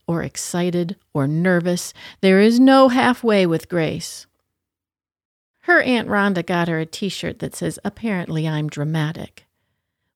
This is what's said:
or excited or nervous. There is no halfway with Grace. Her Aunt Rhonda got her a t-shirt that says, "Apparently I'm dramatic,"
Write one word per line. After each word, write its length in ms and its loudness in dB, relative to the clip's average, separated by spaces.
or 160 -4
excited 720 -4
or 140 -2
nervous. 680 -2
There 200 4
is 200 4
no 280 8
halfway 560 2
with 240 -2
Grace. 600 -6
Her 200 4
Aunt 240 0
Rhonda 400 0
got 220 0
her 100 -2
a 80 -4
t-shirt 540 -8
that 160 -8
says, 280 -6
"Apparently 600 -4
I'm 220 -2
dramatic," 800 -6